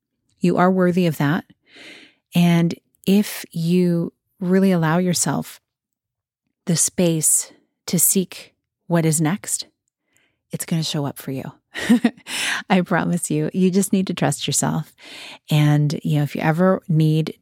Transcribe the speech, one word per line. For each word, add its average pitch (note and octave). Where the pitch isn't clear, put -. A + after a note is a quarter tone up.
You F3
are F3+
worthy F3+
of D#3
that. D3
And E3+
if G3+
you E3+
really F#3+
allow E3
yourself E3+
the E3+
space -
to F3+
seek -
what E3+
is D#3+
next, -
it's -
gonna D#3+
show D3+
up B2+
for -
you. C3+
<laughs> -
I F#3+
promise E3+
you, D3+
you F#3
just F#3+
need F#3+
to F3+
trust -
yourself. D3+
And, D3
you D3+
know, D3
if C#3
you -
ever F3+
need D#3